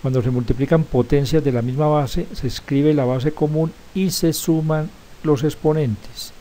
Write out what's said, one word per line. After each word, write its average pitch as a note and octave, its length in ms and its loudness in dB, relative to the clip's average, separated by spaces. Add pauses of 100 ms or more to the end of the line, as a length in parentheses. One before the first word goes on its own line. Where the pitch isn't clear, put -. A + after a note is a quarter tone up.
Cuando C3 200 0
se B2 80 0
multiplican C3 520 2
potencias C#3 640 2
de C3+ 80 2
la A#2+ 100 0
misma B2+ 240 0
base, D3+ 460 0
se - 160 -6
escribe C#3+ 460 0
la C#3 100 2
base B2+ 260 0
común D#3 420 0 (220)
y F#3+ 160 0
se E3 220 0
suman D#3 580 0 (320)
los D3+ 220 2
exponentes. D3+ 960 -2